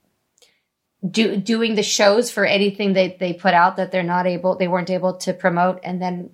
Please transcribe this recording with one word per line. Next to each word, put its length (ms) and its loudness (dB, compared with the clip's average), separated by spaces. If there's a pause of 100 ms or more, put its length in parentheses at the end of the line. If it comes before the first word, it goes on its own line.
(1080)
do, 280 0
doing 380 0
the 80 0
shows 480 2
for 140 -2
anything 500 0
that 240 0
they 140 -4
put 220 0
out 220 4
that 160 -4
they're 120 0
not 220 0
able, 300 0
they 120 0
weren't 220 -2
able 280 -2
to 160 -4
promote, 480 0
and 180 -8
then 340 -8